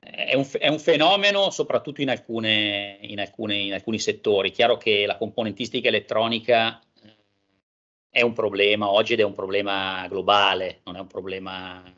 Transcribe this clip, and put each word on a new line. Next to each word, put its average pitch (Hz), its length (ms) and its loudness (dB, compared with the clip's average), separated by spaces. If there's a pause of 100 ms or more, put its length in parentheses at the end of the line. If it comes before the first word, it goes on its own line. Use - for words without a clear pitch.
È - 340 -4
un 139 100 0
fe-, - 140 -6
è - 100 2
un 151 100 0
fenomeno 196 720 2
soprattutto 139 500 -4
in 135 100 0
alcune, 104 880 -2
in 107 200 -10
alcune, 104 360 -6
in 98 180 -4
alcuni 107 240 -4
settori. 101 520 0
Chiaro 120 260 2
che 104 280 2
la 101 120 -2
componentistica 113 720 -4
elettronica, 113 920 0 (240)
eh, 110 100 -20 (960)
è 123 120 2
un 117 100 4
problema 104 560 2
oggi 110 260 2
ed 110 60 0
è 107 40 6
un 101 100 -2
problema 95 760 -4
globale, 95 760 2
non 90 120 -14
è 95 40 -12
un 95 80 -14
problema 92 760 -12 (160)